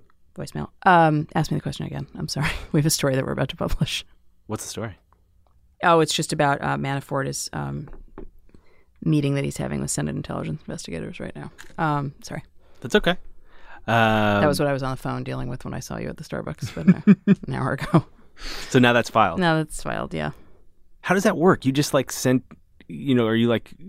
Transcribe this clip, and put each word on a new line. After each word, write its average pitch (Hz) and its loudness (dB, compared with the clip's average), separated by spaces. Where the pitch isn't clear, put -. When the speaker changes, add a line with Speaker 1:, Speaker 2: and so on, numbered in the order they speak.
Speaker 1:
voicemail. 147 -10
Um, 160 6
ask 156 0
me 151 -2
the 151 -4
question - -8
again. 139 -8
I'm 151 -8
sorry. 147 -2
<laughs> - -10
We 160 4
have 143 2
a 160 4
story 139 0
that 131 0
we're - -6
about 135 -2
to - -12
publish. - -2
Speaker 2:
What's 107 -6
the - -12
story? 110 -8
Speaker 1:
Oh, 170 6
it's 151 2
just - -2
about, 143 0
uh, 143 -2
Manafort 139 -4
is, - -6
um, 143 -8
meeting 147 2
that 139 -2
he's 143 -6
having 139 -6
with 139 -6
Senate 147 -4
intelligence 151 -8
investigators - -12
right - -12
now. 147 -14
Um, 147 -4
sorry. - -12
Speaker 2:
That's 123 -4
okay. 185 4
Um, 110 4
Speaker 1:
That 156 4
was 143 2
what 147 2
I 143 0
was 135 -4
on 131 -4
the 131 -6
phone 127 -6
dealing 127 -6
with 131 -8
when - -8
I - -6
saw - -10
you 113 -8
at - -12
the 156 -14
Starbucks, - -8
but 160 2
no, 190 6
Speaker 2:
<laughs> - -12
Speaker 1:
an 139 -6
hour 131 -2
ago. - 2
Speaker 2:
So 131 4
now 123 6
that's 120 2
filed? 139 4
Speaker 1:
Now 170 2
that's 156 -4
filed, - -6
yeah. - -4
Speaker 2:
How - -2
does 190 2
that 214 2
work? 160 4
You 131 4
just, 143 0
like, 135 2
send, 127 2
you 139 -2
know, 120 4
are 110 2
you, 117 4
like, 113 0